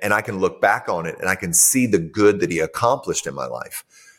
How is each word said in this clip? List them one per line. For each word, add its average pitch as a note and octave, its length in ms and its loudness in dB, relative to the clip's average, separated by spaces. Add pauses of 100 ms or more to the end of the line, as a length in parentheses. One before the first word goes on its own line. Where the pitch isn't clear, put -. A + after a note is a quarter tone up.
and G#2 120 2
I G#2+ 80 2
can G#2+ 160 -6
look F#2 240 0
back G#2+ 260 2
on F2 160 -2
it E2 160 -6
and F#2 80 -2
I F#2+ 60 2
can F2+ 180 -4
see B2 340 2
the G#2 120 2
good G2 420 2
that F2 100 0
he E2 100 0
accomplished A#2 640 -2
in C#2 80 -6
my C2+ 120 -6
life. - 380 -10 (340)